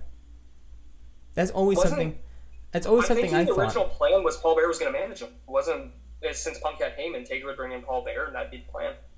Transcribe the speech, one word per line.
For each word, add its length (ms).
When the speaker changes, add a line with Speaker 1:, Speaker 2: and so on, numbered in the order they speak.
Speaker 1:
That's 160
always 260
Speaker 2:
Wasn't 140
Speaker 1:
something. 280
That's 160
always 180
Speaker 2:
I 40
Speaker 1:
something 160
Speaker 2:
think 100
Speaker 1:
I 80
Speaker 2:
the 100
Speaker 1:
thought. 120
Speaker 2:
original 200
plan 380
was 140
Paul 180
Bearer 120
was 120
gonna 140
manage 260
him. 100
Wasn't, 440
eh, 100
since 260
Punk 220
had 160
Heyman, 280
Taker 200
would 120
bring 140
in 120
Paul 200
Bearer, 220
and 100
that'd 140
be 160
the 60
plan. 220